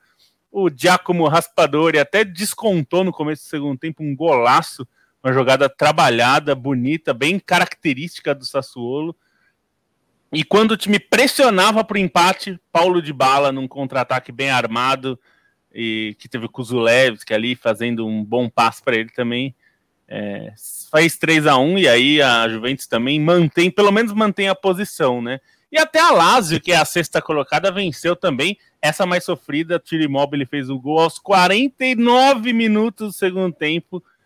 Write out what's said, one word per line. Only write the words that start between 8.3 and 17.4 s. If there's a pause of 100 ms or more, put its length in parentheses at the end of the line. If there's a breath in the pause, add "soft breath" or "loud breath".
do
Sassuolo. (1160)
E
quando
o
time
pressionava
pro
empate, (140)
Paulo
Dybala,
num
contra-ataque
bem
armado, (560)
e
que
teve
o
Kuzulewski
ali